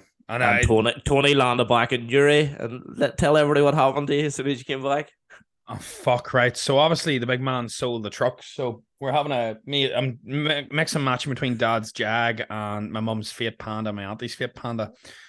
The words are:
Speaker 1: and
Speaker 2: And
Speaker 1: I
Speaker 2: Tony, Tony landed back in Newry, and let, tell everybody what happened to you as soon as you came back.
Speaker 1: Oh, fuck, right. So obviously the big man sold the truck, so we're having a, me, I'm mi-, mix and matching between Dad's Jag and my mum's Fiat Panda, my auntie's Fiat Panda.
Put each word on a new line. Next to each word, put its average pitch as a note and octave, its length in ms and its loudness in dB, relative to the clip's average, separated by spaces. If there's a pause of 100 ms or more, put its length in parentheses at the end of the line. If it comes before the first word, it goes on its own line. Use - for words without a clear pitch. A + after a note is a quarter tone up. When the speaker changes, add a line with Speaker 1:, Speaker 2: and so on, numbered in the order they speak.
(280)
Speaker 1:
and A#2+ 160 -2
Speaker 2:
And A#2+ 140 4
Speaker 1:
I B2 60 2
Speaker 2:
Tony, A2 300 4 (120)
Tony C#3+ 280 4
landed B2+ 360 2
back A#2+ 240 4
in A#2+ 140 -4
Newry, C#3+ 520 4
and A#2+ 260 -8
let, - 320 -4
tell D3+ 200 4
everybody D3 240 4
what C#3+ 120 6
happened C#3+ 340 2
to C#3 80 0
you D3 100 0
as C#3+ 100 -4
soon C3+ 120 -4
as C3+ 120 -2
you B2+ 60 -18
came C3+ 180 -6
back. C#3+ 300 -2 (560)
Speaker 1:
Oh, A#2 60 -12
fuck, - 580 -2
right. B2 240 4
So C3+ 200 2
obviously D3+ 420 2
the A#2 60 -4
big B2 160 -2
man B2+ 280 -4
sold A#2+ 340 -4
the G#2 60 -6
truck, - 340 -2
so B2 400 -8 (160)
we're C3+ 140 -4
having D3 180 0
a, A#2 340 -2
me, C#3 280 0
I'm B2+ 300 -2
mi-, D3 460 -4
mix D#3 260 -2
and C#3+ 100 0
matching C3+ 260 -2
between B2 240 -2
Dad's A2+ 380 0
Jag A#2 560 -2
and G#2 420 -6
my A2 80 -6
mum's A2 320 -4
Fiat A2+ 260 -6
Panda, A2 360 -6
my G2+ 120 -8
auntie's A2 300 -10
Fiat B2 200 -8
Panda. A2+ 360 -6 (380)